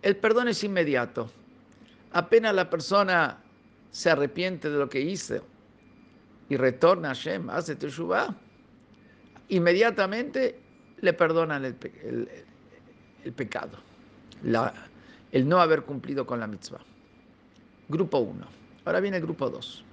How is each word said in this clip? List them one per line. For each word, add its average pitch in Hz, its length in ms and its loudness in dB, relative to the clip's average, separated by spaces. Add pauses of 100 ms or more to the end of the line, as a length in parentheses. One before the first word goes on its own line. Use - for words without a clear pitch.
El 196 140 2
perdón 226 320 2
es 214 160 -2
inmediato. 139 640 0 (800)
Apenas 214 420 4
la 180 140 2
persona 175 680 2 (520)
se - 200 0
arrepiente 156 580 0
de 147 100 0
lo 143 100 2
que 135 120 -2
hizo 160 440 -4 (1040)
y 139 80 0
retorna 143 540 4
a 127 40 -4
Hashem, 165 340 -6
hace 156 280 -4
teshuvah, 170 580 -4 (1120)
inmediatamente 208 1120 2 (400)
le 170 120 4
perdonan 160 520 2
el 127 100 -6
pe-, - 180 -14 (140)
el, 120 220 -6 (960)
el 123 80 -10
pecado, - 460 -10 (640)
la, 113 300 0 (600)
el 135 160 4
no 180 100 4
haber 160 260 4
cumplido 135 420 -6
con 123 140 -6
la 110 60 -8
mitzvah. - 340 -12 (1080)
Grupo 160 300 0
uno. 107 280 -4 (380)
Ahora 175 160 0
viene 196 160 -2
el 170 60 -2
grupo 156 260 -4
dos. - 440 -10